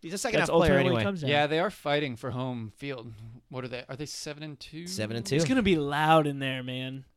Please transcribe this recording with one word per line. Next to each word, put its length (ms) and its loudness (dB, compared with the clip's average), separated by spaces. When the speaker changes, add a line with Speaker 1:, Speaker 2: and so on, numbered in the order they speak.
Speaker 1:
he's 120 -10
a 40 -6
second 220 0
Speaker 2:
That's 100 2
Speaker 1:
half 80 2
player 140 6
Speaker 2:
ultimately 200 6
what 80 2
Speaker 1:
anyway. 40 2
Speaker 2:
comes 180 -2
down. 80 -2
Speaker 3:
Yeah, 180 4
they 120 0
are 100 2
fighting 460 -2
for 160 -8
home 460 -6
field. 340 -10
What 160 -8
are 20 -8
they? 220 -10
Are 80 -10
they 80 -8
seven 380 -12
and 160 -12
two? 280 -14
Speaker 1:
Seven 300 -4
and 80 -6
two. 100 0
Speaker 2:
It's 100 4
gonna 180 2
be 120 6
loud 520 4
in 120 -4
there, 240 -4
man. 400 -8